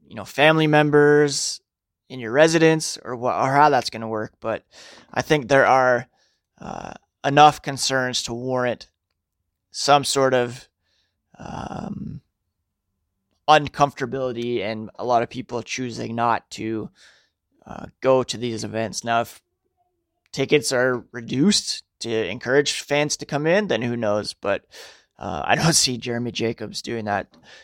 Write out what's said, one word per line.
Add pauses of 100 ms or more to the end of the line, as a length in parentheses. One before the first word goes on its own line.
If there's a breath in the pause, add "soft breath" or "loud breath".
you
know,
family
members (460)
in
your
residence
or
what,
or
how
that's
gonna
work.
But (500 loud breath)
I
think
there
are, (520)
uh, (300)
enough
concerns
to
warrant (840)
some
sort
of, (720)
um, (1300)
uncomfortability
and
a
lot
of
people
choosing
not
to, (760 soft breath)
uh, (160)
go
to
these
events.
Now,
if (880)
tickets
are
reduced (160)
to
encourage
fans
to
come
in,
then
who
knows?
But, (520 loud breath)
uh,
I
don't
<laughs>
see
Jeremy
Jacobs
doing
that, (360 soft breath)